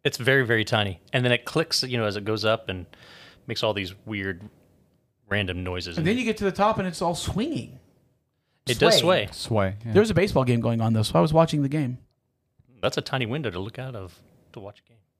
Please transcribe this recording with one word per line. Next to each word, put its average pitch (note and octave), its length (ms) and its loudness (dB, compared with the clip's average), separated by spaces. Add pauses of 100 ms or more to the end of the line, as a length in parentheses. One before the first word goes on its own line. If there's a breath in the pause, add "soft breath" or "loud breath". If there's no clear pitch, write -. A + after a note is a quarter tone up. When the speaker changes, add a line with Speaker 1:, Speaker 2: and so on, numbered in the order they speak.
Speaker 1:
It's C#3 140 -2
very, C3+ 260 2
very A2 200 2
tiny. G2+ 360 -2 (120)
And B2+ 120 0
then B2 80 2
it A#2+ 140 0
clicks, - 360 -2
you B2+ 140 -4
know, A2+ 100 0
as G2+ 100 -2
it G#2 80 -6
goes G#2+ 200 -2
up A2 240 0
and F#2 180 -8 (600 loud breath)
makes - 160 -6
all A2 100 2
these G2 220 -4 (100)
weird F#2+ 380 -8 (840)
random F#2 360 -2
noises. F2+ 320 -6
Speaker 2:
And D#3+ 100 0
then A3+ 120 2
you B3 60 -2
get A3 140 -2
to G#3 60 -4
the F#3 80 0
top G#3+ 260 2
and F#3 100 -4
it's E3+ 120 -10
all F3 140 0
swinging. G#3 640 -6 (880)
Speaker 1:
It B2 120 0
does E3+ 200 8
Speaker 2:
Sway. D#3 280 4
Speaker 1:
sway. - 60 -10
Speaker 3:
Sway, G#2 440 0 (100)
yeah. A2 60 -4
Speaker 2:
There F#3+ 80 8
was A3 100 4
a F#3+ 40 0
baseball E3 300 2
game A#2+ 160 2
going A#2 200 0
on, A2+ 140 2
though, A2 100 4
so - 140 2
I E3+ 40 6
was D#3 100 2
watching D#3+ 300 4
the C#3 60 0
game. C3+ 300 -2 (840)
Speaker 1:
That's - 160 0
a - 40 -2
tiny B2+ 240 -4
window B2+ 240 -4
to E2+ 100 -8
look G2+ 180 -10
out C3 160 -10
of F#2+ 240 -14 (360)
to A#2 60 -16
watch G2+ 240 -18
a - 40 -20
game. A#2 100 -20 (220)